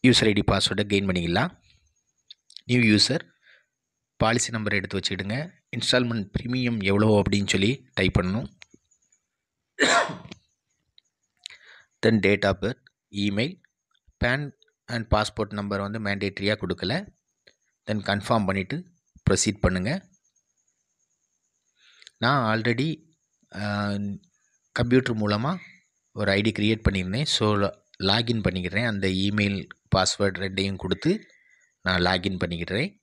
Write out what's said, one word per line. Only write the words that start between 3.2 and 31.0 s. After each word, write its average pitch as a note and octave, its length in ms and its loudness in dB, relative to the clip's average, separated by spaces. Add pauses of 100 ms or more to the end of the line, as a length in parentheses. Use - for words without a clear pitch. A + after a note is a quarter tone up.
பாலிசி A#2 340 2
நம்பர் G#2+ 220 -4
எடுத்து G2 260 -2
வச்சுக்கிடுங்க. G2 400 -4 (380)
இன்ஸ்டால்மெண்ட் A#2 500 0 (120)
பிரீமியம் A#2+ 440 -2
எவ்வளோ G2+ 400 4
அப்படின்னு G2 260 0
சொல்லி G#2 460 0
டைப் F#2+ 240 2
பண்ணணும். F#2+ 320 -2 (3500)
Then A2 200 6
date G2 180 4
of G2 140 2
birth, G#2+ 240 -6 (280)
email, G2+ 440 -2 (680)
pan C3+ 280 -2 (360)
and A#2 260 -4
passport G#2+ 360 -2
number G2+ 300 -4
வந்து G#2 200 -8
மேண்டேட்டரியா G2+ 560 -2
கொடுக்கல. G2 640 -6 (680)
Then G#2+ 140 -2
கன்ஃபார்ம் G2+ 440 0
பண்ணிட்டு F#2+ 300 -4 (540)
ப்ரொசீட் A2 300 0
பண்ணுங்க. F#3 300 0 (2250)
நான் B2+ 300 2
already, A#2 400 0 (680)
ஆ, G2+ 380 -4 (800)
கம்ப்யூட்டர் B2 440 2
மூலமா G#2+ 420 -2 (540)
ஒரு G2+ 180 -2
ஐ G2 100 4
டி A2 100 2
கிரியேட் G#2+ 400 0
பண்ணியிருந்தேன். G2 340 -2
So, - 220 0 (520)
லாகின் A2+ 480 0
பண்ணிக்கிறேன். F#2 400 -2
அந்த G2 220 -2
இமெயில், G2+ 580 0 (300)
பாஸ்வேர்டு F#2 480 0
ரெண்டையும் G2 320 -4
கொடுத்து G2 500 -2 (560)